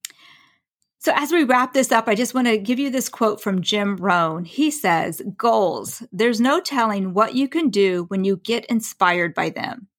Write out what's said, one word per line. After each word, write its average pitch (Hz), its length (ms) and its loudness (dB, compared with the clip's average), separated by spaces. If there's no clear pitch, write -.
So - 160 0
as 285 160 -2
we 330 140 4
wrap 254 280 2
this 269 200 2
up, 226 160 2
I 208 80 2
just 240 180 -2
want 247 140 2
to 220 100 4
give 233 220 -2
you 277 100 -2
this 254 180 -2
quote 214 320 -2
from 185 220 -2
Jim 202 320 0
Rohn. 175 500 0
He 285 280 -2
says, 170 500 -2
"Goals, 190 760 0
there's 220 300 0
no 269 180 4
telling 214 560 -2
what 220 220 2
you 269 100 0
can 311 240 0
do 185 380 2
when 190 160 -2
you 196 140 0
get 233 280 -4
inspired 175 680 0
by 165 180 -2
them. - 360 -10